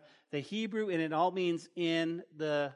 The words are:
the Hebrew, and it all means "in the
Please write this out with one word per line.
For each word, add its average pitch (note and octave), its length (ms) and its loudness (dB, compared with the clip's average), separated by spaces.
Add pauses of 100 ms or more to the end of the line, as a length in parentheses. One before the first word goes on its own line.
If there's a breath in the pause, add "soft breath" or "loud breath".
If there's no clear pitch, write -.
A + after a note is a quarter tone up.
(320 soft breath)
the D3 80 -2
Hebrew, G#3+ 500 -2
and E3+ 100 2
it D#3 140 0
all F3 180 4
means F3 440 -2
"in E3 480 0 (120)
the D3 400 0